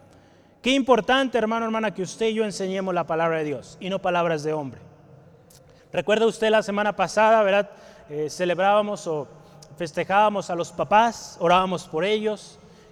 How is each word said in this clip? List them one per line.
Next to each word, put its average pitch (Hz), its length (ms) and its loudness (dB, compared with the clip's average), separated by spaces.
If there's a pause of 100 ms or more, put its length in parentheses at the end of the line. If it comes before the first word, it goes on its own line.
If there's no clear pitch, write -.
(600)
Qué 240 100 2
importante, 262 680 2
hermano, 226 280 0
hermana, 220 280 -2
que 185 100 -6
usted 202 240 -4
y 220 80 -2
yo 220 100 0
enseñemos 190 480 -4
la 170 120 -2
palabra 165 340 0
de 156 60 -4
Dios 135 340 -8
y 185 100 -8
no 190 100 -2
palabras 170 440 0
de 156 100 -2
hombre. 135 260 -8 (1120)
¿Recuerda 208 340 2
usted 220 240 0
la 214 120 4
semana 202 340 -2
pasada, 220 460 4
verdad? 202 280 2 (400)
Eh, 151 200 -4
celebrábamos 196 760 0
o 151 200 -4 (480)
festejábamos 185 760 0
a 180 60 -4
los 170 160 -4
papás, 214 680 0
orábamos 180 480 2
por 160 180 -2
ellos. 214 540 -4 (320)